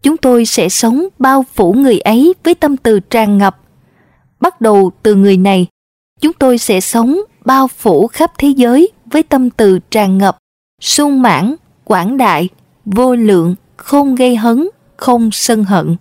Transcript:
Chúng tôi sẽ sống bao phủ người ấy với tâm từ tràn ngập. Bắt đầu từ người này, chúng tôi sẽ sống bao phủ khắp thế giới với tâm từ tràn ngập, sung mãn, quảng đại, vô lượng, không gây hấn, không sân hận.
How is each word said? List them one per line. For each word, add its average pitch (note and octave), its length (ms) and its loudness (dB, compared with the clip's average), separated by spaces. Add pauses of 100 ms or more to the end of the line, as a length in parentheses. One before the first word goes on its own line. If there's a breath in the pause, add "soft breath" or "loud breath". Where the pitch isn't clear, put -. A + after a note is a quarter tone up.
Chúng D4+ 160 -2
tôi A#3+ 280 2
sẽ F#3+ 240 -2
sống B3+ 380 -2 (120)
bao C4 340 0
phủ F#3 200 0
người B3+ 260 2
ấy C4 340 2 (100)
với E4+ 120 2
tâm C#4+ 220 -2
từ A3 220 0
tràn G#3 380 -2
ngập. G3 220 0 (800)
Bắt F4 220 -4
đầu G3+ 300 2 (120)
từ G#3+ 120 2
người G3 220 4
này, F#3 300 0 (540)
chúng D#4+ 120 0
tôi B3+ 240 0
sẽ G3+ 240 -2
sống A#3+ 380 -2 (260)
bao C4+ 220 0
phủ F#3+ 400 0
khắp - 300 -4
thế C#4+ 100 0
giới C4+ 440 2 (140)
với D4 180 -2
tâm C4 260 -2
từ G3 300 2 (120)
tràn G3 260 0
ngập, G3 200 0 (440)
sung C#4+ 400 -2
mãn, G#3 340 0 (280)
quảng G#3 340 -4
đại, F3+ 320 0 (360)
vô B3 300 0
lượng, F#3+ 400 0 (220)
không C#4 380 -2
gây B3 200 0
hấn, A#3 340 -2 (280)
không A#3 340 0
sân A3 320 -2
hận. E3+ 380 -2